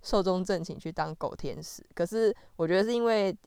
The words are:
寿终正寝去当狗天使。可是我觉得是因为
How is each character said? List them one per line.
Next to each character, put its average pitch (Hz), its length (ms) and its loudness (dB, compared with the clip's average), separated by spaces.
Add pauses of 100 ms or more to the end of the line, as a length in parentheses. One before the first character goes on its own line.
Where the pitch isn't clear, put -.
寿 208 180 2
终 185 220 2
正 180 200 -2
寝 - 140 -10
去 160 140 -8
当 156 240 -4
狗 - 200 -6
天 147 260 -8
使。 - 220 -16 (120)
可 170 100 0
是 214 260 4 (260)
我 165 100 0
觉 175 100 4
得 196 60 4
是 226 100 0
因 233 120 2
为 208 300 2 (120)